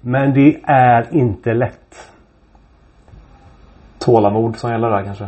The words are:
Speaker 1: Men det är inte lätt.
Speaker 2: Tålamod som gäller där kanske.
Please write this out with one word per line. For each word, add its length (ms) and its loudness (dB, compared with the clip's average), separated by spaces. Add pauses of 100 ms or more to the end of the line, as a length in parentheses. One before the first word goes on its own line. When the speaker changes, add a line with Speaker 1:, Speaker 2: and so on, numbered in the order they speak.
Speaker 1:
Men 340 -2
det 300 4
är 460 4
inte 440 -2
lätt. 200 -4 (2250)
Speaker 2:
Tålamod 520 0
som 140 -8
gäller 200 -4
där 120 -2
kanske. 260 -14